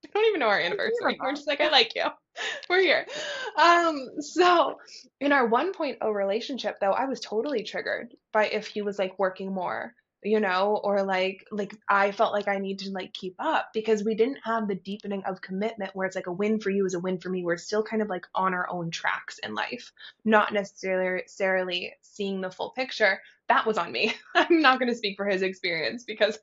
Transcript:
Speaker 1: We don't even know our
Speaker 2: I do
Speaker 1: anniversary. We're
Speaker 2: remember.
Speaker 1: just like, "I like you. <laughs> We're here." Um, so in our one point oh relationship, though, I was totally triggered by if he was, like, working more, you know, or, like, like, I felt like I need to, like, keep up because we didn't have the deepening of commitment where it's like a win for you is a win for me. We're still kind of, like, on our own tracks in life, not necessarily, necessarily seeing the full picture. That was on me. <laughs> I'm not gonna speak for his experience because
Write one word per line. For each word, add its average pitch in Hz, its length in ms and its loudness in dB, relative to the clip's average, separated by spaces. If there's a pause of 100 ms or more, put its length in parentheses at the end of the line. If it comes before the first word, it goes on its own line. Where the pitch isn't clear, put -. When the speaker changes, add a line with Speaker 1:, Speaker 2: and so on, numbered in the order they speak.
Speaker 1:
We - 200 -4
don't 453 80 6
even 392 100 2
know 240 80 2
our 202 100 4
Speaker 2:
I 160 40 2
do 170 60 0
Speaker 1:
anniversary. - 340 0
We're 320 80 2 (180)
Speaker 2:
remember. 277 80 0
Speaker 1:
just - 120 -8
like, 285 120 0
"I 302 100 2
like 269 240 4
you. - 120 0 (300)
<laughs> - 340 -8
We're 359 120 4
here." 285 240 4 (520)
Um, 320 500 4 (140)
so 339 560 4 (420)
in 285 140 2
our 262 120 4
one 254 280 2
point 294 280 -4
oh 220 100 0
relationship, 208 680 -2
though, 196 140 2
I 208 120 0
was - 140 -4
totally 233 440 -4
triggered - 520 -6 (160)
by 214 160 4
if 208 200 -4
he - 140 -6
was, 202 160 -4
like, 185 220 -4
working 190 340 -2
more, 190 400 -4 (300)
you 214 160 2
know, 202 460 2
or, 202 180 2
like, 190 480 -2
like, 208 240 -6 (140)
I 202 220 4
felt 202 220 2
like 202 140 -2
I 196 120 0
need 196 200 -6
to, 196 120 -8
like, 190 220 -8
keep 185 260 -10
up 294 340 -2
because 220 320 2
we 220 100 0
didn't 247 300 2
have 220 240 0
the 202 60 -2
deepening 202 500 -8
of 190 160 -6
commitment 196 540 -6
where 190 120 -2
it's 190 80 -8
like 180 120 -6
a 180 40 -4
win 208 300 0
for 202 80 -2
you 196 160 2
is 185 80 -2
a 175 60 -2
win 185 200 -2
for 180 100 -10
me. 185 140 -4
We're 170 140 0
still 208 260 -2
kind 220 180 -2
of, 208 60 -2
like, 180 260 -6
on 190 200 0
our 180 160 -2
own 170 220 -6
tracks - 480 -4
in 214 140 -8
life, - 380 -6 (320)
not 214 300 4
necessarily, 185 720 -2
necessarily 185 680 -2 (100)
seeing 196 360 -6
the 185 120 -6
full 196 200 -8
picture. 220 480 0 (300)
That 247 160 4
was 214 140 0
on 170 120 -4
me. 156 220 -2 (100)
<laughs> - 120 -12
I'm 330 260 6
not 262 180 6
gonna 240 160 2
speak 202 220 -4
for 202 80 -4
his 190 160 0
experience 185 640 -2
because 214 380 0